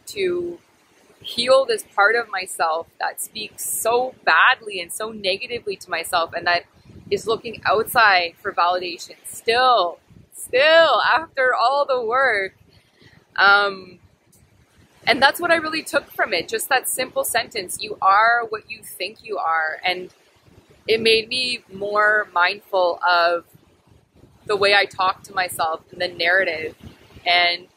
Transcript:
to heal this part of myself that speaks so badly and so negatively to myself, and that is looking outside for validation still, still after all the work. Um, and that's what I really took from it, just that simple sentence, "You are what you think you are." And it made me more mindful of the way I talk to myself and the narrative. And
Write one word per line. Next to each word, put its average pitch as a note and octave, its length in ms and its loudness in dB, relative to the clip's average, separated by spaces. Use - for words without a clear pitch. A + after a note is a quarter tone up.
to F3 500 -4
heal C4 440 2
this A3 180 -4
part G#3 320 2
of A#3 140 -2
myself E3+ 580 -4
that - 220 -6
speaks - 420 -14
so B3 520 -2
badly G3+ 540 2
and E3+ 120 -10
so A3 200 -10
negatively G#3+ 640 -6
to - 140 -18
myself, E3 440 -4
and E3+ 140 -8
that F3 160 0
is F#3+ 160 -4
looking A3+ 380 -6
outside F#3+ 760 2
for G3 120 -8
validation F3 640 -4
still, A3+ 760 0
still D4 680 4
after B3+ 400 0
all C#4 320 2
the B3+ 160 -2
work. A3+ 540 0
Um, G3 640 4
and A#3+ 160 2
that's C#4 200 2
what E4+ 100 0
I E4 40 4
really D#4 280 -4
took - 260 -4
from C4 240 -4
it, E3+ 140 -2
just - 220 -6
that B3+ 180 0
simple C4 380 -4
sentence, A3+ 560 -6
"You G#3+ 200 -12
are A3+ 460 4
what G#3+ 240 -10
you G#3+ 100 -20
think G3+ 420 -10
you G#3+ 140 -8
are." D#3+ 460 -4
And F3+ 300 -6
it A3+ 140 0
made A3+ 260 2
me B3 440 -6
more G#3 640 0
mindful F3+ 760 0
of E3+ 360 2
the G#3+ 100 -2
way G3+ 180 4
I G3 120 4
talk F#3+ 380 -4
to G3+ 100 -20
myself F3+ 480 -4
and F3+ 100 -10
the F3+ 60 -2
narrative. F3 680 -2
And F3 500 2